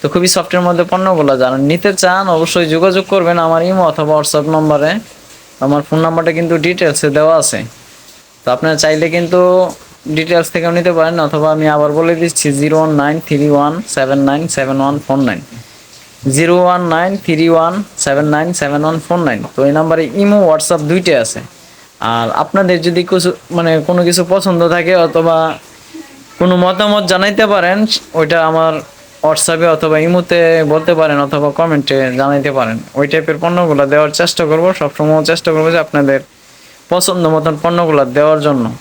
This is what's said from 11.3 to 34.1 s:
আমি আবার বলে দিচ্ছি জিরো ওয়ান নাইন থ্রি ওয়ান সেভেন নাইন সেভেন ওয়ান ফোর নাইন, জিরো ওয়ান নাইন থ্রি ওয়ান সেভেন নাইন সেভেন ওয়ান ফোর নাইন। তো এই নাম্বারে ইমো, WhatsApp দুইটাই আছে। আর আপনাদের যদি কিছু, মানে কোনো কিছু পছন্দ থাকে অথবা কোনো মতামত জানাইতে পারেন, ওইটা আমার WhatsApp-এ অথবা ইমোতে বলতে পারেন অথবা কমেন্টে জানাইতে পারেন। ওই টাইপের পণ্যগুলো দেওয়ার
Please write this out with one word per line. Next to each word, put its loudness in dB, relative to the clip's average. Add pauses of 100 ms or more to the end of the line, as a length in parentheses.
আমি 0
আবার 2
বলে 2
দিচ্ছি -2
জিরো 0
ওয়ান 2
নাইন 0
থ্রি 0
ওয়ান 0
সেভেন -2
নাইন 0
সেভেন -4
ওয়ান -2 (100)
ফোর 0
নাইন, -2 (880)
জিরো 2
ওয়ান 2
নাইন -2
থ্রি 0
ওয়ান 0 (140)
সেভেন 0
নাইন 0
সেভেন -2
ওয়ান -2
ফোর 0
নাইন। -2 (120)
তো 0
এই 2
নাম্বারে 0
ইমো, 4
WhatsApp 0
দুইটাই 0
আছে। -2 (600)
আর -2
আপনাদের 0
যদি 0
কিছু, -2 (180)
মানে 0
কোনো 0
কিছু 0
পছন্দ 0
থাকে 0
অথবা 0 (800)
কোনো 2
মতামত 0
জানাইতে 0
পারেন, 2 (280)
ওইটা 2
আমার -2 (260)
WhatsApp-এ 0
অথবা 2
ইমোতে 2
বলতে 0
পারেন 0
অথবা -2
কমেন্টে 0
জানাইতে 0
পারেন। -2 (160)
ওই 0
টাইপের -2
পণ্যগুলো 0
দেওয়ার 2